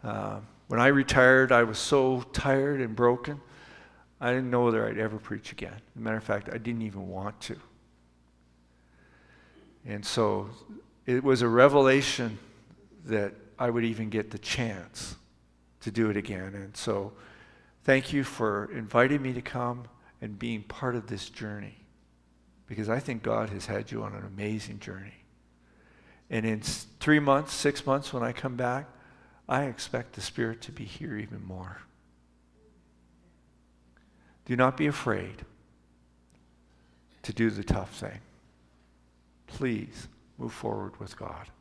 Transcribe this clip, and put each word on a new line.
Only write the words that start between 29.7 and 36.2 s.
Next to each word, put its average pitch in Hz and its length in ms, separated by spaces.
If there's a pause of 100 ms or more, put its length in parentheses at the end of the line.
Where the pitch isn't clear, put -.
the - 80
Spirit 113 420
to - 100
be - 100
here - 340
even 107 280
more. 92 360 (2750)
Do 127 100
not 127 220
be 151 100
afraid 101 580 (1800)